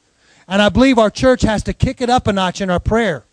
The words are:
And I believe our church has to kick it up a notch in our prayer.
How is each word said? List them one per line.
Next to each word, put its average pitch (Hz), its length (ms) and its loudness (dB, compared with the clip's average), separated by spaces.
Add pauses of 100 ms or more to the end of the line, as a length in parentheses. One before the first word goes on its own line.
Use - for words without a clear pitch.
(460)
And 196 160 0
I 208 60 6
believe 233 320 2
our 208 100 4
church 254 320 0
has 214 220 0
to 196 80 -6
kick - 280 -4
it 247 80 -4
up 247 200 0
a 214 40 0
notch 190 280 -2
in 196 100 -4
our 175 80 0
prayer. 196 540 -2